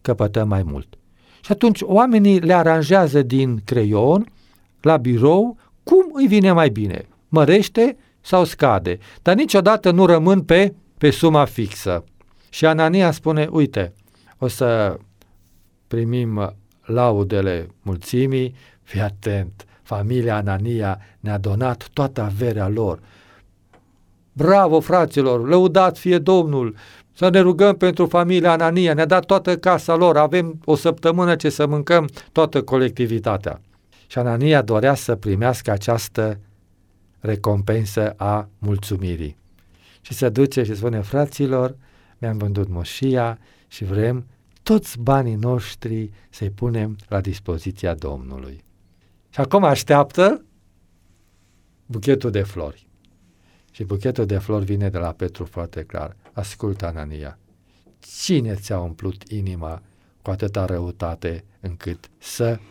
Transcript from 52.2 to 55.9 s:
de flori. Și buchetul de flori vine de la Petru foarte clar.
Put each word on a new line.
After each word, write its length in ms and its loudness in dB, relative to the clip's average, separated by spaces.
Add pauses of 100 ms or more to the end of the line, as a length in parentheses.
de 100 -2
flori. 460 -12 (840)
Și 120 -14
buchetul 420 -4
de 120 -2
flori 280 -4
vine 240 -2
de 80 -6
la 140 -6
Petru 340 -10
foarte 380 -12
clar. 320 -12 (180)